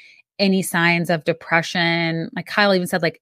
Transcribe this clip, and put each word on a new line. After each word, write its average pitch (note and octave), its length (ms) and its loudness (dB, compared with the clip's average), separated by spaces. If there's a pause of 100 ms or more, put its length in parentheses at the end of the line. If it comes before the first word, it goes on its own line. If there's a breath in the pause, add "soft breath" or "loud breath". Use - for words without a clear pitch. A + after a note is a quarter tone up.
(380 loud breath)
any F#3+ 240 2
signs E3+ 480 0
of E3 140 -2
depression. E3 1120 -2
Like, E3+ 100 -8
Kyle G3+ 260 2
even F3+ 140 2
said, F3+ 160 -2
like, D#3+ 200 -2